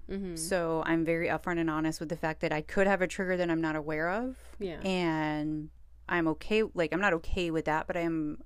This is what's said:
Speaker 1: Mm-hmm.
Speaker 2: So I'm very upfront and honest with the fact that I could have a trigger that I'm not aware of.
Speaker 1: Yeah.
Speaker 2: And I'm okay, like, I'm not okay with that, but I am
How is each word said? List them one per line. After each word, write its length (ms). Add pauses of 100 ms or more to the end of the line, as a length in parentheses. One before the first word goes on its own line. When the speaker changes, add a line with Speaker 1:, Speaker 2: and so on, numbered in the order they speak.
Speaker 1:
Mm-hmm. 260
Speaker 2:
So 500
I'm 200
very 220
upfront 320
and 120
honest 280
with 100
the 80
fact 240
that 120
I 80
could 240
have 160
a 60
trigger 300
that 120
I'm 120
not 140
aware 340
of. 280 (220)
Speaker 1:
Yeah. 220
Speaker 2:
And 880 (380)
I'm 200
okay, 360 (120)
like, 180
I'm 80
not 120
okay 360
with 160
that, 220
but 100
I 40
am 440